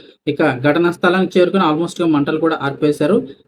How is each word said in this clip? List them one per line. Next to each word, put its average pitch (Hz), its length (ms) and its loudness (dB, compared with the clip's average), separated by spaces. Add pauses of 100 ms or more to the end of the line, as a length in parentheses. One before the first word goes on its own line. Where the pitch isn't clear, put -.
(280)
ఇక 147 140 -2 (160)
ఘటనా 156 340 2
స్థలానికి 185 480 0
చేరుకుని 180 240 2
almost 160 380 -2
గా 170 60 0
మంటలు 156 320 0
కూడా 160 220 0
ఆర్పేశారు. 147 560 0 (300)